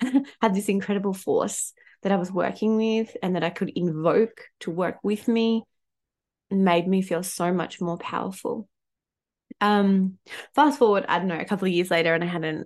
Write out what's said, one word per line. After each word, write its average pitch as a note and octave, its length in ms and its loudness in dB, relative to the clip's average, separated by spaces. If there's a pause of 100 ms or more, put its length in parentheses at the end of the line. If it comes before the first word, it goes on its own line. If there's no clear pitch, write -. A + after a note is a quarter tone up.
<laughs> C4 400 -2
had A3 140 4
this G3+ 140 -2
incredible G3 440 0
force - 600 -2 (300)
that F#3+ 100 0
I G3 40 2
was F#3 160 -2
working F#3+ 440 0
with A3 460 0
and F#3 140 0
that E3 80 -2
I E3+ 60 0
could F#3 240 -6
invoke E3+ 680 0 (160)
to - 100 -8
work E3+ 320 -4
with G#3 260 -4
me A3+ 360 2 (840)
made F3+ 360 4
me F#3+ 160 2
feel F3+ 200 -4
so F3 300 -2
much F3 280 -4
more F3 180 -4
powerful. - 680 -8 (920)
Um, G3 580 4 (360)
fast C#4+ 240 4
forward, G3+ 300 4
I E3+ 100 2
don't F#3 100 -2
know, E3 100 -2
a - 60 -6
couple F#3+ 220 -2
of F#3 60 2
years F3 180 0
later, E3 240 4
and E3 80 0
I E3+ 40 -2
had E3+ 180 -4
an, D#3 220 -4